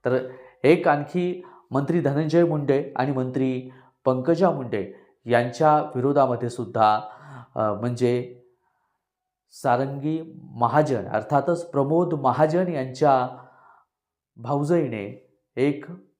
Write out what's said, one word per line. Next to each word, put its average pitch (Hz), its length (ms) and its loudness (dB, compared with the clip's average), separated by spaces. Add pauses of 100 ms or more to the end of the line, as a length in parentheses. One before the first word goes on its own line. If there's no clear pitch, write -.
तर 127 240 0 (360)
एक 170 240 4
आणखी 175 560 -2 (260)
मंत्री 143 300 0
धनंजय 156 440 2
मुंडे 143 520 0
आणि 135 160 -2
मंत्री 127 580 -2 (340)
पंकजा 156 460 2
मुंडे 113 420 -6 (340)
यांच्या 143 680 2
विरोधामध्ये 127 560 0
सुद्धा, 107 500 2 (560)
अ, 107 160 0
म्हणजे 120 680 -2 (1120)
सारंगी 139 880 -2
महाजन 120 640 0
अर्थातच 147 600 0
प्रमोद 160 480 0
महाजन 151 580 2
यांच्या 131 560 2 (1080)
भाऊजाईने 131 920 -2 (280)
एक 143 280 -2 (360)